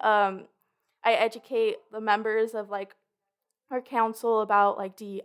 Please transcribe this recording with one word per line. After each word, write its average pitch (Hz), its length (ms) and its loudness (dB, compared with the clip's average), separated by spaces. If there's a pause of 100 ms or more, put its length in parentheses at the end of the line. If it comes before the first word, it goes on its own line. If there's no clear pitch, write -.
Um, 202 460 2 (560)
I 226 100 4
educate 226 600 0 (160)
the 220 100 -12
members 220 520 0
of, 208 160 -8
like, 202 260 -10 (760)
our 254 100 -4
council 226 600 0
about, 202 360 4
like, 190 200 -10
D 202 200 -12
E - 80 -10